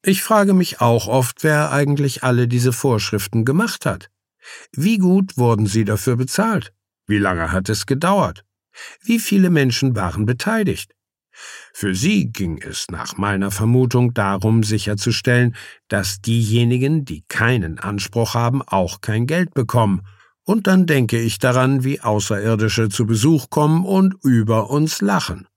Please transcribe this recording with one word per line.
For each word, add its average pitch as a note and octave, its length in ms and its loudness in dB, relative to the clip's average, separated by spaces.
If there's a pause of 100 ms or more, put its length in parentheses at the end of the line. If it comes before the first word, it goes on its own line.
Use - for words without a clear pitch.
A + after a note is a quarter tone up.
Ich - 180 2
frage G2+ 300 4
mich F3 300 2
auch A#2 240 4
oft, B2 360 0
wer D3+ 300 2
eigentlich C#3+ 500 0
alle B2 260 2
diese B2 260 2
Vorschriften A2 720 -2
gemacht F#3 400 -2
hat. F#2+ 240 -6 (640)
Wie G3+ 260 0
gut F#3+ 400 2
wurden A2+ 260 2
sie G2+ 220 0
dafür G#2+ 300 0
bezahlt? G3 580 -2 (320)
Wie G#2+ 100 0
lange F2+ 340 0
hat F#2+ 200 -2
es - 160 -4
gedauert? D3 580 0 (560)
Wie A#3 200 0
viele F#3+ 280 2
Menschen C3+ 480 2
waren G2 300 -2
beteiligt? D#3 680 -2 (800)
Für - 220 -4
sie C#3 360 0
ging E2+ 300 -6
es - 300 -10
nach - 260 -10
meiner G2 340 -2
Vermutung A#2+ 640 2
darum, G#2 520 2
sicherzustellen, A2+ 920 0 (320)
dass G2 320 -4
diejenigen, A#2+ 840 0
die D#2 200 -12
keinen G#2+ 520 0
Anspruch G2+ 560 -4
haben, A#2+ 260 0
auch F#2+ 400 -4
kein A2+ 260 -2
Geld E3+ 280 -2
bekommen. A2 480 0 (480)
Und G#3+ 160 0
dann F#3 200 4
denke C3 300 0
ich A2+ 220 -2
daran, B2+ 460 2
wie C#3 160 -4
Außerirdische G#2+ 880 0
zu G#2+ 180 -2
Besuch A#2+ 440 2
kommen D#3+ 340 2
und F#3+ 400 2
über A2 440 2
uns D3+ 320 -2
lachen. F#2+ 460 -2 (100)